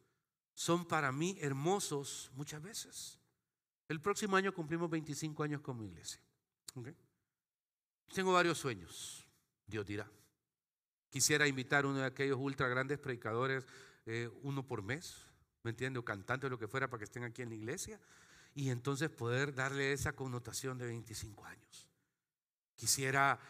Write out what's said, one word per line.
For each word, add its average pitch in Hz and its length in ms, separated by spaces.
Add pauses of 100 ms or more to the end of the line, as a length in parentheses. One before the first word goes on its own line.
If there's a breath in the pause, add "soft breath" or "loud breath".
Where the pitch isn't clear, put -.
(540)
son 170 320
para 156 260
mí 170 280
hermosos 143 920
muchas 151 280
veces. - 560 (720)
El 156 120
próximo 202 360
año 190 180
cumplimos 170 360
veinticinco 151 520
años 147 180
como 120 240
iglesia. 87 360 (540)
¿Ok? 120 140 (1300)
Tengo 185 180
varios 170 260
sueños, - 680 (400)
Dios 104 200
dirá. 104 240 (1000)
Quisiera 147 360
invitar 139 380
a 139 40
uno 139 100
de 135 80
aquellos 135 340
ultra 135 260
grandes 135 320
predicadores, 127 680 (400 loud breath)
eh, 117 220 (140)
uno 139 240
por 107 160
mes, 131 440 (360)
¿me 117 80
entiende? 127 300
O 117 40
cantantes, 120 460
lo 127 80
que 110 80
fuera, 131 220
para 117 100
que 104 60
estén 123 180
aquí 120 200
en 117 80
la 113 40
iglesia. 135 460 (560 soft breath)
Y 139 140
entonces 139 400
poder 131 440
darle 139 380
esa 147 200
connotación 127 640
de 123 80
veinticinco 110 580
años. - 440 (880)
Quisiera, 135 640 (120)